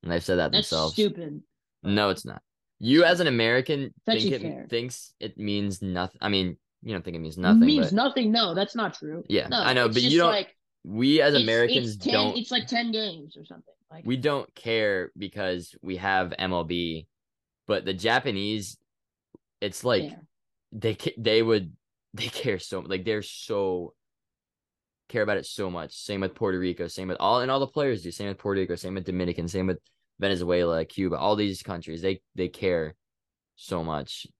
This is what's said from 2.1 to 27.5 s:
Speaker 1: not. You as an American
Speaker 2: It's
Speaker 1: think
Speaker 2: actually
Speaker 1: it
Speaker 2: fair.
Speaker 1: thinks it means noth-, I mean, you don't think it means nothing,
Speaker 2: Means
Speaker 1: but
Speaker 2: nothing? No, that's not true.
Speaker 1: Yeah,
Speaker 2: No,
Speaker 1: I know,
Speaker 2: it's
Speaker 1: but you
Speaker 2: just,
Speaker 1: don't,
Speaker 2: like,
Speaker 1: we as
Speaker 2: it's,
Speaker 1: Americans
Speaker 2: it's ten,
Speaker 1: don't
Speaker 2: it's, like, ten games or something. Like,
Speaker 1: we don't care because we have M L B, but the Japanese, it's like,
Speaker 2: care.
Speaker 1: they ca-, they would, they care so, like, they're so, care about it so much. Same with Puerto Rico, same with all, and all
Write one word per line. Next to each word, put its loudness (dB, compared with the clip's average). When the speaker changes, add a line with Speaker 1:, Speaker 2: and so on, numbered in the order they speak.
Speaker 1:
not. -14
You 6
as 6
an 4
American 2
Speaker 2:
It's -8
Speaker 1:
think 0
Speaker 2:
actually 0
Speaker 1:
it -4
Speaker 2:
fair. -8
Speaker 1:
thinks -6
it -10
means -2
noth-, -4
I -2
mean, 0
you -8
don't -6
think -10
it -8
means -10
nothing, 8
Speaker 2:
Means 4
Speaker 1:
but 0
Speaker 2:
nothing? 2
No, 0
that's -2
not -4
true. -10
Speaker 1:
Yeah, 0
Speaker 2:
No, -2
Speaker 1:
I 2
know, 4
Speaker 2:
it's 2
Speaker 1:
but 4
you 4
Speaker 2:
just, 6
Speaker 1:
don't, 6
Speaker 2:
like, -2
Speaker 1:
we 4
as 6
Speaker 2:
it's, 6
Speaker 1:
Americans 2
Speaker 2:
it's -10
ten, 0
Speaker 1:
don't 2
Speaker 2:
it's, -6
like, -2
ten -2
games -6
or -20
something. -20
Like, -16
Speaker 1:
we -2
don't -2
care 0
because -6
we -6
have 0
M -2
L 0
B, -4
but 0
the -4
Japanese, -2
it's -6
like, 2
Speaker 2:
care. -20
Speaker 1:
they -2
ca-, -6
they 4
would, 2
they -6
care -4
so, -8
like, -6
they're -2
so, -4
care 0
about 2
it -4
so -6
much. -8
Same -6
with -2
Puerto 0
Rico, -2
same -8
with -4
all, 4
and -2
all 2